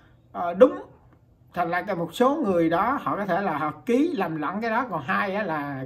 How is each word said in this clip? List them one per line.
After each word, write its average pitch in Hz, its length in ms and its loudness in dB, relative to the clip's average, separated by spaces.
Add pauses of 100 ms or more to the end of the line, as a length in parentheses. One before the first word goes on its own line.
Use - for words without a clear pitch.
(320)
ờ, 175 220 -4
đúng. 240 280 8 (720)
Thành 175 160 0
ra 175 120 -2
cái 190 140 -4
một 170 180 -6
số 262 300 4
người 170 260 2
đó 220 320 0
họ 147 140 -4
có 202 100 -4
thể 185 160 0
là 165 160 -4
họ 151 120 -4 (160)
ký 277 300 2
lầm 170 200 -4
lẫn 156 240 -6
cái 226 100 -4
đó, 240 200 0
còn 160 120 -6
hai 196 320 -2
á 214 80 -2
là 143 440 -6